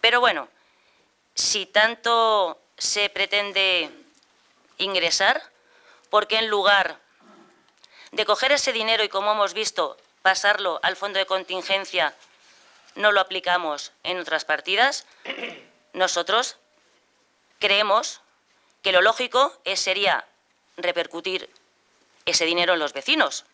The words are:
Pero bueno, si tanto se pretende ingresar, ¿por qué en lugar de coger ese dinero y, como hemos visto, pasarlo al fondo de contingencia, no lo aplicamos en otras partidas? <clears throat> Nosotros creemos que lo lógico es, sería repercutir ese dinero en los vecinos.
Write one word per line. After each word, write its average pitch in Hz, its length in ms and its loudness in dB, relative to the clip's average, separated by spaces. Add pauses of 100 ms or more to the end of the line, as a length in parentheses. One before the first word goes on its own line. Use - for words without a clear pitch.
Pero 233 180 4
bueno, 180 280 0 (840)
si - 300 -2
tanto 220 960 2 (160)
se 202 320 -2
pretende 190 800 -2 (880)
ingresar, 196 640 0 (680)
¿por 208 160 2
qué 214 140 0
en 226 80 -2
lugar 196 500 2 (1120)
de 214 160 -2
coger 254 260 2
ese 269 200 0
dinero 220 300 0
y, 208 60 0
como 202 240 -2
hemos 202 220 0
visto, 185 420 -4 (240)
pasarlo 190 600 0
al 185 140 0
fondo 202 220 -6
de 190 80 0
contingencia, 185 880 -4 (800)
no 208 180 2
lo 196 80 4
aplicamos 180 720 -4 (100)
en 180 160 -4
otras 156 260 -4
partidas? 196 640 0 (180)
<clears throat> - 680 -14
Nosotros 185 640 -2 (1040)
creemos 208 640 0 (600)
que 196 80 0
lo 180 120 6
lógico 247 600 2
es, 190 160 -4
sería 185 460 0 (520)
repercutir 175 720 -6 (800)
ese 170 180 0
dinero 175 280 2
en 170 80 2
los 147 120 -4
vecinos. 196 600 -2